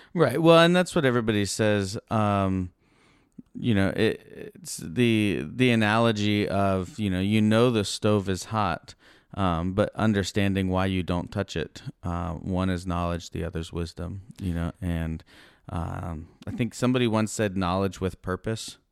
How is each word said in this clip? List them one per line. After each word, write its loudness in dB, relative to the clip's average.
Right. 2
Well, 10
and 6
that's 2
what 2
everybody 2
says. 0
Um, 0
you 0
know, 2
it, -4
it's -12
the, 0
the 2
analogy 2
of, 0
you -2
know, 0
you 2
know 4
the 2
stove 0
is -4
hot, -4
um, 0
but 0
understanding 0
why 0
you -2
don't -4
touch -6
it. -8
Uh, -4
one -2
is -4
knowledge, -4
the -6
other's -6
wisdom, -8
you -2
know, -2
and, -4
um, -8
I -8
think -4
somebody 2
once 0
said -2
knowledge 0
with -4
purpose -6